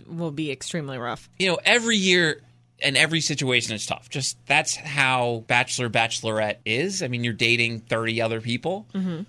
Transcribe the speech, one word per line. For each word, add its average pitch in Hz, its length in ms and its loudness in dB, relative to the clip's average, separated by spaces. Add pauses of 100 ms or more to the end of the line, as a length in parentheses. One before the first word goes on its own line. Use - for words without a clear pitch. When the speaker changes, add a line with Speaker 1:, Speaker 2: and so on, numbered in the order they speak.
Speaker 1:
will 165 240 -6
be 147 180 -6
extremely 135 480 -6
rough. 120 400 -8
Speaker 2:
You 190 120 2
know, 165 160 2
every 226 320 4
year 180 440 4 (400)
and 139 140 2
every 156 240 4
situation 127 560 0
is 101 100 -6
tough. - 240 -8
Just - 360 -4
that's 151 300 2
how 131 720 0
Bachelor, 123 420 0
Bachelorette 110 720 0
is. 175 400 -2
I 131 60 -4
mean, 120 160 -4
you're 117 80 -2
dating 117 480 2
thirty 113 400 0
other 113 180 0
people. 123 540 -4
Speaker 1:
Mm-hmm. 185 360 -4